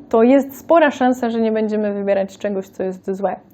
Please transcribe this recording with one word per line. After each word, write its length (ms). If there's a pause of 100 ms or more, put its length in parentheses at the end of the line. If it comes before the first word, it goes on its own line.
to 140
jest 360
spora 320
szansa, 380
że 120
nie 100
będziemy 420
wybierać 440
czegoś, 300
co 160
jest 280
złe, 240 (180)